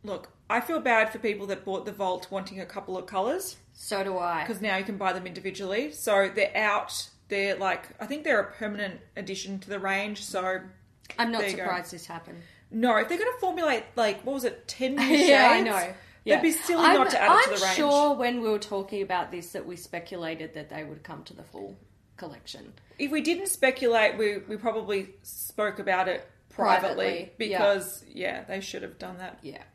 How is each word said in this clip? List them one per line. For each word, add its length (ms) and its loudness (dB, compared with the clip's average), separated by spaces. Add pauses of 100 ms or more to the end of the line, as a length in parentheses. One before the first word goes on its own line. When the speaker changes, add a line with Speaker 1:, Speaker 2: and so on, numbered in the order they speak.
Speaker 1:
look, 260 -10 (200)
I 100 2
feel 200 -4
bad 300 2
for 80 -12
people 280 -4
that 180 -6
bought 200 -6
the 80 -10
Vault 380 -4
wanting 300 -8
a 60 -10
couple 320 -8
of 80 -10
colours. 500 -2 (160)
Speaker 2:
So 320 -6
do 140 -2
I. 280 -2
Speaker 1:
'Cause 140 -6
now 160 0
you 80 -2
can 120 -6
buy 160 0
them 140 -6
individually. 680 -6
So 420 2
they're 220 0
out. 520 -2 (200)
They're, 260 -2
like, 300 -2 (160)
I 60 -8
think 180 -8
they're 160 4
a 120 -4
permanent 480 -8 (160)
addition 440 -8
to 100 -16
the 80 -6
range, 460 -4
so 360 -2 (580)
Speaker 2:
I'm 140 0
not 80 -2
Speaker 1:
there 100 -2
you 60 -4
go. 60 -6
Speaker 2:
surprised 300 -4
this 140 -14
happened. 360 -14 (280)
Speaker 1:
No, 260 4
if 120 2
they're 100 0
gonna 120 0 (100)
formulate, 440 0 (120)
like, 300 2
what 80 -2
was 100 -4
it, 240 -4
ten 280 -2
new 60 2
Speaker 2:
<laughs> 40 4
Yeah, 440 8
I 80 8
Speaker 1:
shades? 80 4
Speaker 2:
know. 120 2 (460)
Speaker 1:
They'd 60 0
Speaker 2:
Yeah. 120 6
Speaker 1:
be 100 4
silly 320 0
Speaker 2:
I'm, 140 10
Speaker 1:
not 120 6
to 120 2
add 40 6
it 180 8
to 80 2
Speaker 2:
I'm 60 0
Speaker 1:
the 60 2
range. 120 2
Speaker 2:
sure 380 6
when 280 0
we 80 0
were 80 2
talking 440 -6
about 280 -2
this 220 -10
that 140 -8
we 100 -10
speculated 800 -10
that 140 -12
they 160 -10
would 180 -16
come 220 -16
to 100 -20
the 80 -20
full 360 -16 (380)
collection. 560 -16 (260)
Speaker 1:
If 120 -4
we 120 0
didn't 260 0
speculate, 680 2
we, 200 0
we 180 -10
probably 520 -4 (140)
spoke 560 -6
about 300 0
it 200 -4 (220)
privately 440 2
Speaker 2:
Privately, 240 0 (200)
yeah. 200 -2
Speaker 1:
because, 540 2
yeah, 320 -6
they 160 -6
should 220 -10
have 160 -12
done 200 -12
that. 240 -14
Speaker 2:
Yeah. 200 -14 (120)